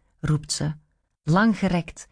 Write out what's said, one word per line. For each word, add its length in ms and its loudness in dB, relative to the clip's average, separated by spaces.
roept 320 -2
ze, 240 -4
langgerekt, 880 0